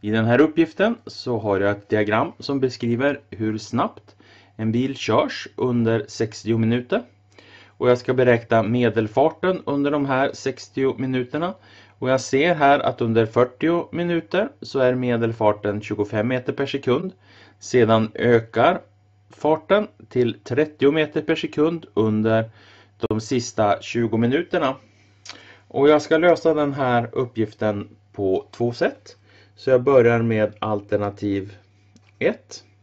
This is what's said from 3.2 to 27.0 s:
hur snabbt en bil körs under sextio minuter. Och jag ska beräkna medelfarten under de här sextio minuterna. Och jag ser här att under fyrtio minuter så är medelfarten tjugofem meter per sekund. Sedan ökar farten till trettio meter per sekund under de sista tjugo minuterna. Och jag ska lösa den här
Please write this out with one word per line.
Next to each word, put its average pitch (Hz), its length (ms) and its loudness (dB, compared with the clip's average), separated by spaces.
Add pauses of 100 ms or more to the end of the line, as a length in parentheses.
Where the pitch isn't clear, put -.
hur 110 280 -4
snabbt - 580 -6 (400)
en 110 160 -2
bil 131 240 -2
körs - 600 -2
under 113 520 0
sextio 113 500 -4
minuter. 120 460 0 (640)
Och - 220 -2
jag 123 80 6
ska 127 160 -4
beräkna 117 500 2
medelfarten 123 1040 0
under 143 260 -2
de 147 140 -2
här 135 280 -2
sextio 135 640 -4
minuterna. 131 560 -4 (460)
Och 127 100 -4
jag 131 120 2
ser 151 340 0
här 143 240 4
att - 220 -4
under 113 240 2
fyrtio 147 680 0
minuter 175 580 -2 (120)
så - 180 -6
är 127 160 4
medelfarten 113 880 -2
tjugofem 104 460 -4
meter 127 260 -4
per 139 120 -4
sekund. 139 480 -2 (460)
Sedan 110 540 2
ökar 120 680 0 (480)
farten 196 580 0 (220)
till 120 340 -2
trettio 143 480 0
meter 151 300 -2
per 156 140 -2
sekund 160 580 -2
under 110 560 0 (480)
de 110 240 -4
sista 110 600 -2
tjugo 113 360 -2
minuterna. 135 580 0 (920)
Och 143 220 4
jag 151 120 6
ska 160 160 0
lösa 160 360 4
den 147 200 -2
här 123 380 0